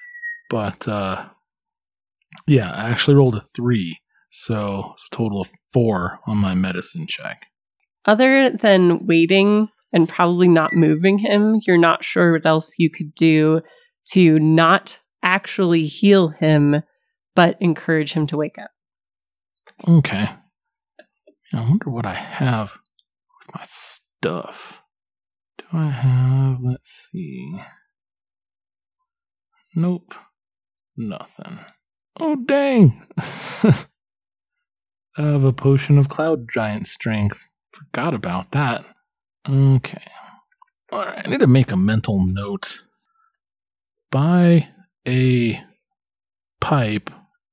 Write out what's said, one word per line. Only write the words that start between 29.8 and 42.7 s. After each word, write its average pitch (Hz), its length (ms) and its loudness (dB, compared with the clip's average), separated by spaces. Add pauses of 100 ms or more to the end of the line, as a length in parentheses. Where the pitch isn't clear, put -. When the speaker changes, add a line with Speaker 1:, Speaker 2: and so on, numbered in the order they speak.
Speaker 1:
Nothing. - 640 -14 (580)
Oh, 320 160 -4
dang. 262 680 2 (100)
<laughs> - 60 -20
I - 600 -2 (1400)
have 147 260 0
a 131 80 4
potion 139 460 2
of 139 100 4
cloud 151 440 -4
giant 107 360 -4
strength. 104 600 -4 (240)
Forgot 147 420 -6
about 180 380 -8
that. 135 320 -4 (640)
Okay. 135 560 2 (880)
All 147 140 -6
right, - 180 -12
I - 60 -10
need 277 120 -4
to - 60 4
make 131 240 4
a 98 60 -4
mental 101 480 0
note. 98 540 -6 (1300)